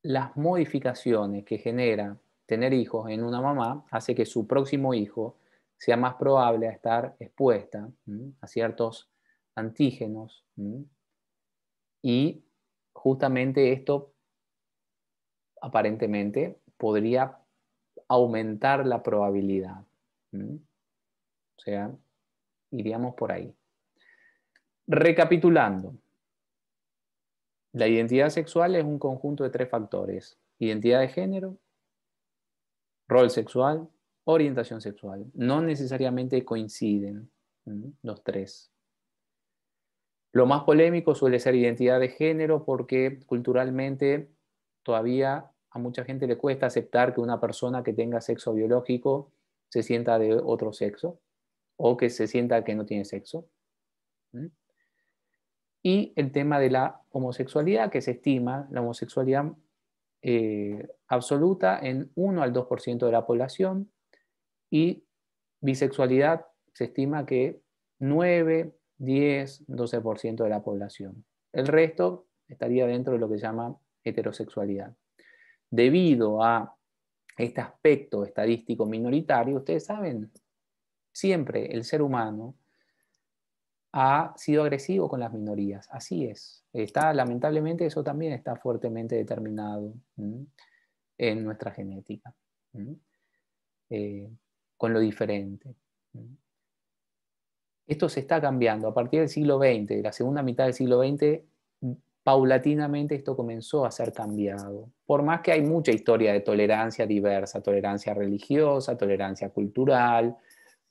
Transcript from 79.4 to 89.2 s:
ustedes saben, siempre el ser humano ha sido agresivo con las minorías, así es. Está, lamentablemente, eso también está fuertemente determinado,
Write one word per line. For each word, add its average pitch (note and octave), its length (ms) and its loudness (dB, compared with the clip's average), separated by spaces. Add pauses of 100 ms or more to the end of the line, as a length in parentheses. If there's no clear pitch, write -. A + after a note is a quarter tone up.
ustedes D#3+ 260 -4
saben, D3 480 -8 (800)
siempre D3+ 600 -2
el A#2 120 -6
ser D3+ 180 -2
humano A#2 540 -4 (1400)
ha C#3+ 380 2
sido D3+ 260 2
agresivo D3+ 460 0
con C3 120 -4
las A#2 120 -6
minorías, G#2 580 -6
así C#3 360 -6
es. - 480 -16
Está, C#3+ 400 0
lamentablemente, D3+ 720 -2
eso D3+ 180 -4
también D3 300 -6
está A#2+ 220 -8
fuertemente A2+ 580 -6
determinado, G#2+ 800 -6 (240)